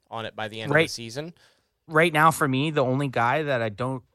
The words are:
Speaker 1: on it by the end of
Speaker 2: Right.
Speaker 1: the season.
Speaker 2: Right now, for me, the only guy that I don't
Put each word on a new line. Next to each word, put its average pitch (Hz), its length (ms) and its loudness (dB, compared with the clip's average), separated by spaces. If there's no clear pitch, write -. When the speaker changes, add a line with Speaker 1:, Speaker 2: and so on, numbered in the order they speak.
Speaker 1:
on 113 160 -8
it - 100 -10
by 110 120 -6
the 110 140 -10
end 131 100 -4
of 147 40 2
Speaker 2:
Right. 160 120 4
Speaker 1:
the - 60 -10
season. 127 400 -10
Speaker 2:
Right 156 260 4
now, 151 180 6
for 151 160 0
me, 135 240 0
the 147 140 2
only 131 220 0
guy 123 360 0
that 135 180 -2
I 113 80 0
don't 123 340 -6